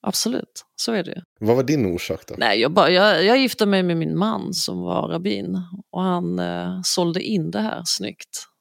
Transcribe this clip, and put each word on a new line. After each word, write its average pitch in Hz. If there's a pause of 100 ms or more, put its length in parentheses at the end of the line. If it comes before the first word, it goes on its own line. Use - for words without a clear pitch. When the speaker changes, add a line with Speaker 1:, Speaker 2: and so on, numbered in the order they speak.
Speaker 1:
Absolut, - (100)
så -
är 214
det -
ju. - (180)
Speaker 2:
Vad 110
var 131
din 123
orsak -
då? -
Speaker 1:
Nej, 110
jag 113
bara, 175
jag, 180
jag 233
gifte 254
mig 196
med 175
min 160
man 202
som 185
var 175
rabbin. 185 (300)
Och 180
han, 180
eh, 175
sålde 175
in 170
det 208
här 214
snyggt. - (180)